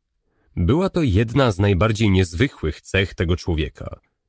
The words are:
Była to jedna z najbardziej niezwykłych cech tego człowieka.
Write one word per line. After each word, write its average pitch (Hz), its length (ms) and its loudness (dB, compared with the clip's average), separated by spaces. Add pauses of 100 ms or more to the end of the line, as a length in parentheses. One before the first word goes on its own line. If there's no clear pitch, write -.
(560)
Była 143 340 0
to 175 120 -4
jedna 120 500 2
z 87 80 -6
najbardziej 104 500 2
niezwykłych 92 720 0
cech - 340 -4
tego 87 200 0
człowieka. - 640 -6 (300)